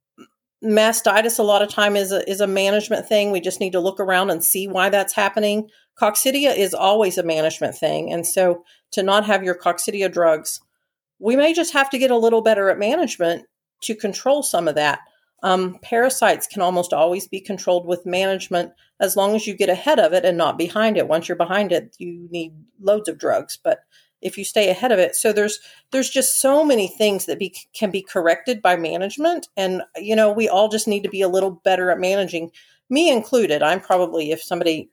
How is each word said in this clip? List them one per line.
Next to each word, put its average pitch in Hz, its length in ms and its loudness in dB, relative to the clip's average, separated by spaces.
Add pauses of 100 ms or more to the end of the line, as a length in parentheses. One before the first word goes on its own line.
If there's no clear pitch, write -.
(640)
mastitis 220 760 2
a 226 40 2
lot 208 200 4
of 208 60 -4
time 208 260 0
is 196 160 -2
a, 196 180 -4
is 196 120 -2
a 208 40 2
management 196 640 0
thing. 208 240 2
We 185 100 -2
just 180 180 -6
need 190 120 -4
to 185 80 0
look 190 200 -2
around 190 300 0
and 165 140 -2
see 190 240 -2
why 190 220 0
that's 196 260 0
happening. 208 520 0 (320)
Coccidia 262 560 2
is 190 200 0
always 196 420 2
a 180 60 -2
management 156 520 -2
thing. 156 380 -4
And 170 120 -4
so 175 380 0 (280)
to 208 100 -4
not 196 240 2
have 196 180 0
your 180 160 -4
coccidia 196 520 -2
drugs, 165 500 0 (560)
we 220 180 0
may 302 180 4
just 330 200 -2
have 277 160 2
to 277 80 -4
get 262 140 2
a 240 60 2
little 226 240 4
better 202 280 2
at 175 80 2
management 208 720 -2 (340)
to 226 140 -6
control 254 480 -2
some 175 240 0
of 151 80 0
that. 147 240 0 (420)
Um, 185 400 0
parasites 233 640 0
can - 160 -6
almost 175 320 0
always 175 340 0
be 190 140 -10
controlled 180 460 -2
with 175 180 -4
management 185 680 -2 (260)
as 196 180 0
long 202 180 2
as 214 120 -2
you 208 80 -8
get 185 140 0
ahead 247 300 2
of 170 140 4
it 180 100 2
and 180 140 2
not 156 220 0
behind 208 380 0
it. 147 100 0
Once 160 200 -2
you're 175 80 -4
behind 180 360 0
it, 156 260 -2
you 175 320 -14
need 165 240 -10 (260)
loads 202 300 0
of 160 80 -8
drugs. 143 440 -4
But - 180 -2 (420)
if 190 160 -10
you 196 80 -10
stay 208 240 0
ahead 214 220 0
of 202 80 2
it, 175 160 2
so 214 180 0
there's, 208 260 0 (320)
there's 254 200 -2
just 262 280 0
so 277 240 4
many 233 240 2
things 202 380 -2
that 147 140 -6
be, 185 160 -8 (180)
can 208 160 -2
be 190 140 -6
corrected 180 580 0
by 180 140 4
management. 196 720 -4 (100)
And, 185 240 -2 (160)
you 208 180 -2
know, 214 160 4
we 214 160 0
all 208 220 2
just 214 180 -4
need 202 140 -2
to 190 80 -6
be 196 120 -4
a 190 60 2
little 185 220 2
better 185 400 0
at 175 100 2
managing, 185 520 -2 (360)
me 320 220 2
included. 214 540 2
I'm 165 160 2
probably, 170 500 0
if 156 140 -4
somebody 170 500 -4